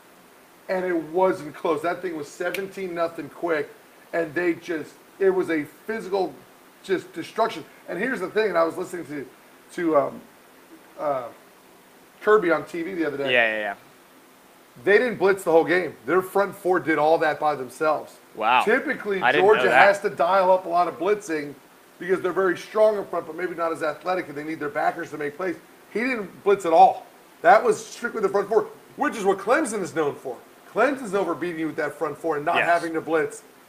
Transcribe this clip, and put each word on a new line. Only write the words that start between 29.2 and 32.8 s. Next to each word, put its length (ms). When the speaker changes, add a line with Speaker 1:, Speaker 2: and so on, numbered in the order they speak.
Speaker 1:
what 140
Clemson 460
is 100
known 220
for. 200
Clemson's 400
known 120
for 100
beating 240
you 80
with 80
that 180
front 240
four 200
and 80
not 100
Speaker 2:
Yes. 100
Speaker 1:
having 280